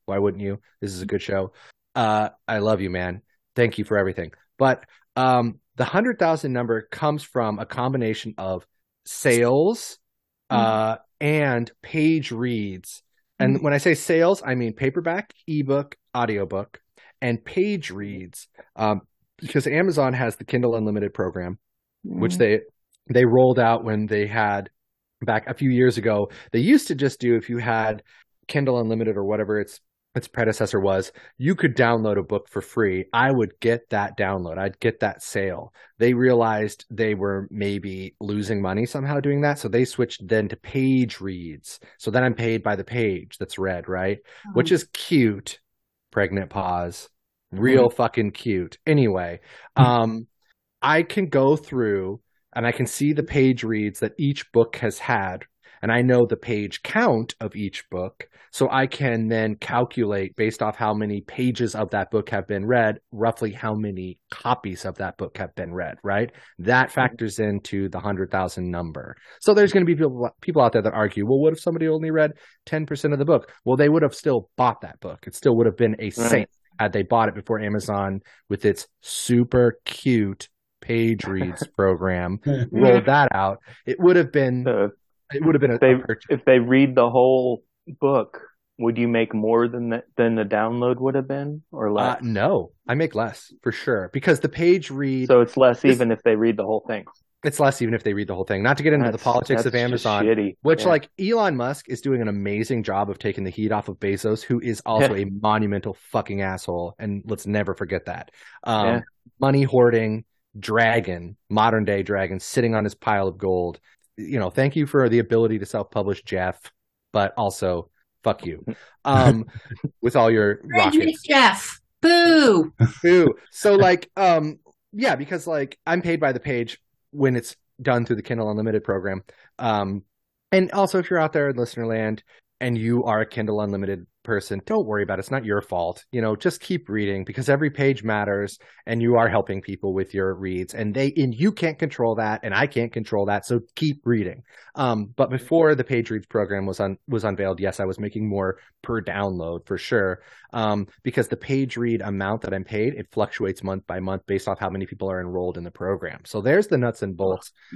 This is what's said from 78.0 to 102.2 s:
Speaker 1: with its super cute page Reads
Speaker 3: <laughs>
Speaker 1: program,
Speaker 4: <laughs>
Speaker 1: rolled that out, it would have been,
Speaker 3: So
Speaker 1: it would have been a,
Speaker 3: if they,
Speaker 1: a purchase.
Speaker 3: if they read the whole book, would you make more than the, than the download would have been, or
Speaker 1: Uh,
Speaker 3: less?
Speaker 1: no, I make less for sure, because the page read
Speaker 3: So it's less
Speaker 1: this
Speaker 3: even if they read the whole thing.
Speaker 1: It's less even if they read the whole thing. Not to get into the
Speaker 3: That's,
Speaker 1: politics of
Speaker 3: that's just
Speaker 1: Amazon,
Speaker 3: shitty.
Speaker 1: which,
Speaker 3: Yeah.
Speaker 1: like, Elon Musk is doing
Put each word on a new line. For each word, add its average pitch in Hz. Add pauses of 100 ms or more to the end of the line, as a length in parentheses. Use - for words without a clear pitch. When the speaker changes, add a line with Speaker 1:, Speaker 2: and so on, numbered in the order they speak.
Speaker 1:
with 101
its 101 (140)
super 120
cute 107 (400)
page 113
Reads 92
Speaker 3:
<laughs> -
Speaker 1:
program, 92
Speaker 4:
<laughs> 131
Speaker 1:
rolled 120
that 139
out, 98 (260)
it 127
would 180
have 165
been, 127
Speaker 3:
So 104 (420)
Speaker 1:
it 151
would 160
have 135
been 131
a, 117
Speaker 3:
if 120
they, 131
Speaker 1:
a 127
purchase. -
Speaker 3:
if 135
they 131
read 127
the 123
whole 127 (400)
book, 139 (380)
would 117
you 120
make 117
more 117
than 120
the, 117 (140)
than 117
the 110
download 113
would 131
have 135
been, 143 (100)
or 117
Speaker 1:
Uh, 104
Speaker 3:
less? 104
Speaker 1:
no, 113 (160)
I 120
make 156
less 107
for 123
sure, 104
because 143
the 151
page 175
read 135
Speaker 3:
So 123
it's 117
less 127
Speaker 1:
this 135
Speaker 3:
even 120
if 110
they 113
read 110
the 104
whole 107
thing. 104 (380)
Speaker 1:
It's 147
less 139
even 117
if 113
they 107
read 104
the 98
whole 92
thing. 98
Not 135
to 147
get 151
into 143
the 117
Speaker 3:
That's, 110
Speaker 1:
politics 120
of 127
Speaker 3:
that's -
just 120
Speaker 1:
Amazon, 104
Speaker 3:
shitty. 107
Speaker 1:
which, 160
Speaker 3:
Yeah. 185
Speaker 1:
like, 156 (100)
Elon 202
Musk 123
is 120
doing 131